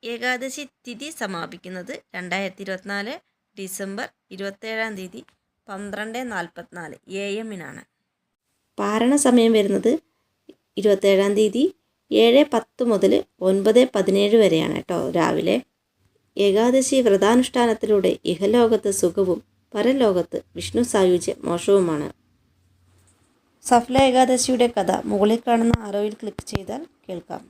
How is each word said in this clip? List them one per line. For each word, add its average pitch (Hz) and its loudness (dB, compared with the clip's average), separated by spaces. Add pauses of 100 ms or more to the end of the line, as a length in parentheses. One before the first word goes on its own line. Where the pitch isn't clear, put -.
ഏകാദശി 247 -8 (180)
തിഥി 240 -16
സമാപിക്കുന്നത് 185 -12 (220)
രണ്ടായിരത്തി 185 -8
ഇരുപത്തിനാല് 202 -10 (440)
ഡിസംബർ 196 -10 (240)
ഇരുപത്തേഴാം 220 -8
തീയതി 190 -14 (460)
പന്ത്രണ്ട് 202 -10 (120)
നാൽപത്തിനാല് 170 -12 (260)
എ 202 -6 (100)
എമ്മിനാണ്. 196 -12 (960)
പാരണ 220 0
സമയം 247 4
വരുന്നത് 202 0 (840)
ഇരുപത്തേഴാം 196 2
തീയതി 214 2 (480)
ഏഴ് 233 6
പത്ത് - -4
മുതൽ 202 2 (280)
ഒൻപത് 196 4 (140)
പതിനേഴ് 202 2
വരെയാണ് 165 4
ട്ടോ 170 -6 (120)
രാവിലെ. 170 0 (800)
ഏകാദശി 247 2
വ്രതാനുഷ്ഠാനത്തിലൂടെ 214 2 (140)
ഇഹലോകത്ത് 208 2
സുഖവും 185 0 (320)
പരലോകത്ത് 208 0 (160)
വിഷ്ണു - -4
സായുജ്യ 185 2 (100)
മോക്ഷവുമാണ്. 170 0 (1600)
സഫല 240 2 (120)
ഏകാദശിയുടെ 254 2
കഥ 190 -2 (140)
മുകളിൽ 214 2
കാണുന്ന 233 2
ആരോയിൽ 208 -6
ക്ലിക്ക് - -12
ചെയ്താൽ 208 -10 (220)
കേൾക്കാം. - -12